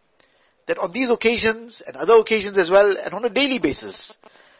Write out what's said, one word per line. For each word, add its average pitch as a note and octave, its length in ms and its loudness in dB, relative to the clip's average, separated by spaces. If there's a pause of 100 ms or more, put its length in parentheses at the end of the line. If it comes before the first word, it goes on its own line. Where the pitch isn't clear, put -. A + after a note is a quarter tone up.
(680)
that E3 100 -2
on F#3 140 -4
these A#3+ 180 -2
occasions A3+ 760 -2
and - 120 -16
other E3 180 0
occasions G#3 420 0
as F3 140 2
well, G3 260 6
and E3 180 -8
on G#3 100 -6
a A#3+ 60 -2
daily C4 280 0
basis, B2+ 540 -4 (480)